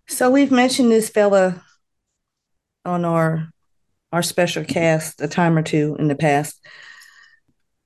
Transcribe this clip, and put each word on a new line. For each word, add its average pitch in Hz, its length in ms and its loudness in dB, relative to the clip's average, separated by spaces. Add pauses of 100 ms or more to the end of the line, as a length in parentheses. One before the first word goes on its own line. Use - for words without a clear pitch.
So 254 200 0
we've 269 220 4
mentioned 254 400 2
this 220 180 2
fella 196 540 2 (1200)
on 175 200 -4
our, 160 440 -2 (600)
our 170 120 -2
special 175 420 -2
cast 160 560 -2
a 151 80 -4
time 165 280 0
or 160 60 2
two 151 380 -2
in 151 80 0
the 139 80 -2
past. 147 440 -2 (1300)